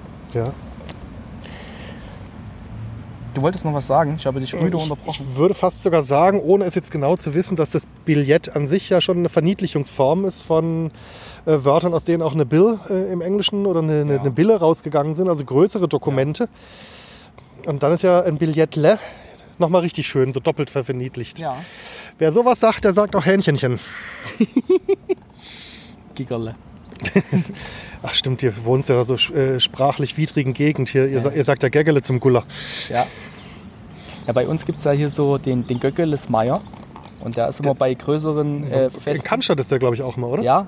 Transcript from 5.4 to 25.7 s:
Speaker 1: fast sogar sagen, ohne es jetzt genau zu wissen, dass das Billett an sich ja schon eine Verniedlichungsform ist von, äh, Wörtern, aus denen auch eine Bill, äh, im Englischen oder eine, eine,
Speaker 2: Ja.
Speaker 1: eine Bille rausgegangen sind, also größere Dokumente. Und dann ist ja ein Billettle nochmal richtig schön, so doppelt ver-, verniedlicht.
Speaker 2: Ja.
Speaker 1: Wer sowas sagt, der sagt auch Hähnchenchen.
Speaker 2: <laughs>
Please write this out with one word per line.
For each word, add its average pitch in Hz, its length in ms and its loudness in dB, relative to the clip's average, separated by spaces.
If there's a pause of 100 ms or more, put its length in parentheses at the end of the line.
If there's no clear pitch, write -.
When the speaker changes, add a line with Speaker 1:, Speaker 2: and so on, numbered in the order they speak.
Speaker 1:
fast - 280 -2
sogar 165 200 4
sagen, 156 380 4
ohne 185 260 4
es 170 80 -4
jetzt - 160 -2
genau 151 260 0
zu 151 180 -6
wissen, 180 220 0
dass 160 140 0
das - 140 -2 (200)
Billett 147 500 2
an 147 120 0
sich - 240 -2
ja 180 100 4
schon 180 180 2
eine 170 120 0
Verniedlichungsform 165 960 0
ist - 160 -6
von, 165 480 0 (560)
äh, 156 180 4
Wörtern, 170 300 4
aus 156 100 0
denen 170 180 2
auch 147 120 -2
eine 156 100 2
Bill, 190 340 4 (120)
äh, 190 200 -2
im 175 120 -4
Englischen 202 420 -2
oder 175 160 2
eine, 156 220 2
eine, 143 140 2
Speaker 2:
Ja. 131 40 0
Speaker 1:
eine 139 100 0
Bille 180 300 4
rausgegangen 156 540 2
sind, 185 160 0
also 143 160 0
größere 175 420 2
Dokumente. 147 640 0 (1120)
Und 143 180 -4
dann 147 100 4
ist 170 100 0
ja 180 180 6
ein 175 160 0
Billettle 160 640 2 (600)
nochmal 175 220 4
richtig 170 260 -2
schön, 131 260 2
so 127 80 -4
doppelt - 280 -2
ver-, 135 160 -4
verniedlicht. 123 540 -8
Speaker 2:
Ja. 147 180 -6 (640)
Speaker 1:
Wer 160 140 4
sowas 233 280 4
sagt, 220 240 2
der 202 80 6
sagt 202 240 2
auch 165 80 0
Hähnchenchen. 147 560 2 (580)
Speaker 2:
<laughs> - 1800 -2